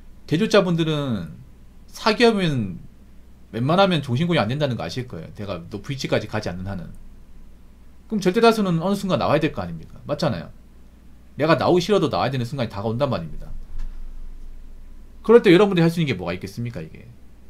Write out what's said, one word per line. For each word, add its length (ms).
대졸자분들은 1040
사 280
개월이면 640
웬만하면 500
종신고용 400
안 60
된다는 280
거 60
아실 240
거예요. 280
내가 360
높은 220
위치까지 340
가지 220
않는 180
한은. 240
그럼 140
절대 200
다수는 420
어느 120
순간 240
나와야 220
될 120
거 100
아닙니까? 440
맞잖아요. 440
내가 200
나오기 260
싫어도 260
나와야 220
되는 160
순간이 240
다가온단 400
말입니다. 400
그럴 200
때 100
여러분들이 300
할 80
수 100
있는 140
게 40
뭐가 140
있겠습니까, 480
이게? 260